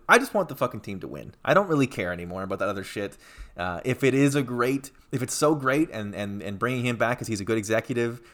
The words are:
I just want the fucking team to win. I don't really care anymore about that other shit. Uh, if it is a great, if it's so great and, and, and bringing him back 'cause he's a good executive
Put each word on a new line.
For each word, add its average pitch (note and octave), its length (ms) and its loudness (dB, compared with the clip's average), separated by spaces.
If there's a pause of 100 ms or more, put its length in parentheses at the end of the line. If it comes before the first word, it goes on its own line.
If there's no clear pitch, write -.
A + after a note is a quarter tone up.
I A3 120 10
just B3+ 160 -4
want F#3 140 0
the C3+ 60 -12
fucking D#3 260 -4
team G2 180 -10
to - 80 -10
win. B1 260 -14 (100)
I C#3+ 120 4
don't G3 120 4
really C#3+ 200 4
care F#2 260 -2
anymore F2 300 -8
about G2 160 -4
that G2 100 -2
other G2 140 -4
shit. G2+ 340 -8 (400)
Uh, F2 260 -4
if B2+ 200 -2
it C3 100 4
is C#3 220 4
a C#3+ 80 2
great, B2 480 -2 (200)
if B2+ 100 -2
it's A#2+ 120 -6
so D3+ 220 4
great C#3 360 2
and, G#2 240 -6
and, G2+ 260 -6
and G2 160 -6
bringing A#2+ 280 0
him B2 120 0
back A#2+ 220 2
'cause A2 80 -8
he's G#2+ 140 -2
a F#2+ 40 -6
good A2+ 120 2
executive A#2 640 0 (120)